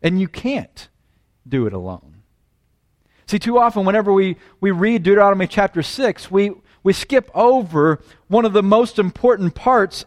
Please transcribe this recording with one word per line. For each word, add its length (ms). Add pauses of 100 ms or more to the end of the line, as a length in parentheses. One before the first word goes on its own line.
And 180
you 80
can't 640 (580)
do 200
it 60
alone. 500 (1040)
See, 120
too 180
often 280
whenever 260
we, 240 (240)
we 120
read 320
Deuteronomy 440
chapter 340
six, 480
we, 220 (320)
we 80
skip 420
over 680 (260)
one 160
of 80
the 120
most 360
important 560
parts 520